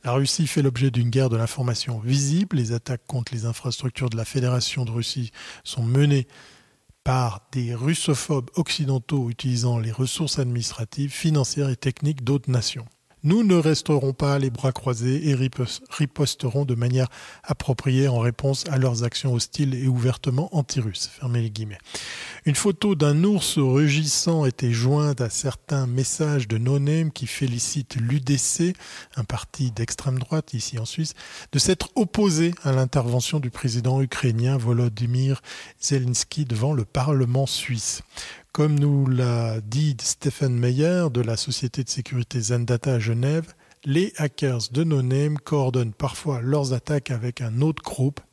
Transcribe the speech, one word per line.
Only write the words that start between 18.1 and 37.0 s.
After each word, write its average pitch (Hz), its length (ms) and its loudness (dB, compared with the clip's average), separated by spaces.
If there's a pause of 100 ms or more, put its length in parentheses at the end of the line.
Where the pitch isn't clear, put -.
réponse 120 520 0
à 135 80 0
leurs 120 260 2
actions 120 300 -2
hostiles 131 400 0
et 131 140 0
ouvertement 127 680 0
anti-russes. » 117 540 -2 (100)
Fermez 120 220 0
les 113 80 -2
guillemets. 107 260 -8 (680)
Une 147 80 4
photo 202 400 2
d'un 147 300 4
ours 196 340 2
rugissant 147 880 2
était 123 260 0
jointe 135 480 2
à 117 80 0
certains 135 580 -2
messages 131 600 0
de 110 80 0
No 127 220 2
Name 151 340 2
qui - 140 -8
félicite 123 680 -4
l'U 123 240 0
D 135 180 2
C, 170 340 0 (440)
un 120 80 -2
parti - 460 -4
d'extrême 113 480 -4
droite 151 360 -4
ici 117 240 -6
en 113 80 -4
Suisse, - 260 -4 (400)
de 143 60 2
s'être - 380 2
opposé 175 680 2
à 139 100 2
l'intervention 127 680 2
du 127 120 -2
président 123 500 0
ukrainien 127 560 2
Volodymyr 120 840 2 (360)
Zelensky 131 680 0
devant 120 260 0
le 120 140 0
Parlement 135 580 2